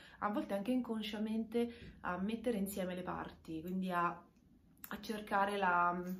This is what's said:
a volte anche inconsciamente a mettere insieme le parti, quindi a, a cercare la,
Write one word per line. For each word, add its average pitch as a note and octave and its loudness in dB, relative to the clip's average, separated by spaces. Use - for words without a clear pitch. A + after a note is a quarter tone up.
a - 0
volte B3+ -2
anche G3+ 0
inconsciamente A3 -2
a F3+ -2
mettere A3 0
insieme F#3+ -2
le F3+ -6
parti, E3 -6
quindi F#3 -2
a, F3 4
a - -10
cercare G3+ 2
la, F3 4